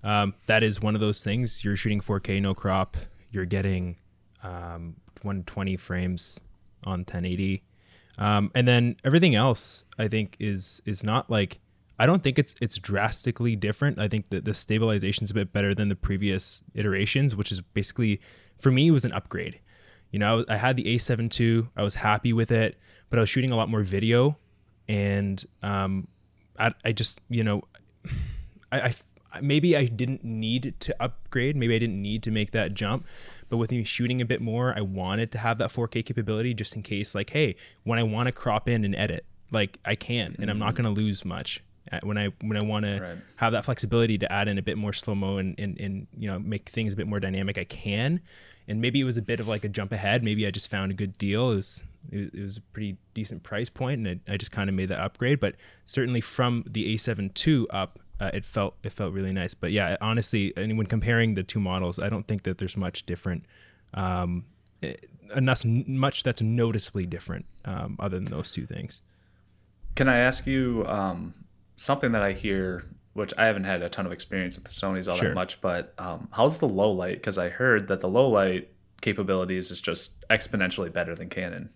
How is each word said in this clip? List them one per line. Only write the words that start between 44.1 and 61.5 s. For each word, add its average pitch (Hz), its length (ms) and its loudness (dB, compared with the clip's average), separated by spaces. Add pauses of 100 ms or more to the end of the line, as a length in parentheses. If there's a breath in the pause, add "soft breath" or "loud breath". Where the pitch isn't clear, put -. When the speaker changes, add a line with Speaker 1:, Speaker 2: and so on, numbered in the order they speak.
Speaker 1:
to 90 140 0
add 101 160 2
in 101 80 0
a 95 60 -2
bit 98 160 -2
more 104 140 -2
slow-mo 98 460 -2
and, 95 200 -4
and, 101 220 -6
and, 98 260 -6 (100)
you 110 120 -6
know, 95 100 -4
make 104 300 -6
things 110 240 -2
a 98 40 -4
bit 104 100 -4
more 104 140 -2
dynamic, 95 380 -2
I 92 60 -4
can. 117 560 -2 (480 loud breath)
And 107 120 -2
maybe 123 180 2
it 135 60 4
was 123 120 0
a 117 60 -2
bit 113 160 -2
of, 113 80 -4
like, 104 160 -2
a 107 60 -4
jump 98 240 -4
ahead. 104 320 2
Maybe 107 200 2
I 101 60 0
just 98 180 -6
found 95 220 -2
a 98 60 -2
good 98 220 -4
deal. 110 340 2
It - 20 2
was, - 300 -4 (260)
it, 101 240 -6
it 101 80 -8
was 98 140 -8
a 110 40 -14
pretty 101 360 -8 (180)
decent 110 300 -8
price 110 260 -4
point, 127 340 -4
and 90 240 -4
I, 98 40 -2
I 101 40 -2
just - 140 -4
kinda 98 220 -2
made 95 160 0
that 92 100 -2
upgrade. 123 400 0
But 101 160 0 (300 soft breath)
certainly 123 360 0
from 120 460 0
the 107 260 -2
A 113 40 0
seven 101 340 -2
two 139 400 2
up, 95 300 -4 (180)
uh, 98 160 -4
it 98 100 -4
felt, 101 380 -2
it 101 100 -6
felt 92 200 -4
really 95 200 -2
nice. 92 220 -2
But 87 160 -4
yeah, 95 300 2
honestly, 110 560 0
and 110 200 -2
when 110 120 0
comparing 117 460 2
the 95 100 0
two - 160 -2